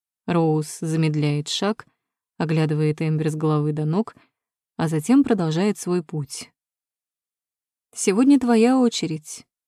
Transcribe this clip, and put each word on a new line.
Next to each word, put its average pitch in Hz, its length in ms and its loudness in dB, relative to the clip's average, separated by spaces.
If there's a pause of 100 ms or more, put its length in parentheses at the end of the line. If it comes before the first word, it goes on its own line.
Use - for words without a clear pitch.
(260)
Роуз 156 540 -2
замедляет 151 680 -2
шаг, - 380 -4 (520)
оглядывает 156 640 0
Эмбер 156 280 0
с 156 60 -4
головы 151 360 0
до 151 120 -4
ног, 165 300 -2 (640)
а 165 120 -2
затем 196 360 4
продолжает 185 540 0
свой 180 240 -4
путь. - 480 -10 (1400)
«Сегодня 254 460 4
твоя 240 380 4
очередь. 170 640 -2 (240)